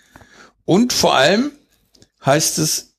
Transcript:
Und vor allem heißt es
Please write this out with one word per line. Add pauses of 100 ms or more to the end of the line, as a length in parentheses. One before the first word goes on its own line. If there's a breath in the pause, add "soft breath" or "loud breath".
(640 soft breath)
Und
vor
allem (720)
heißt
es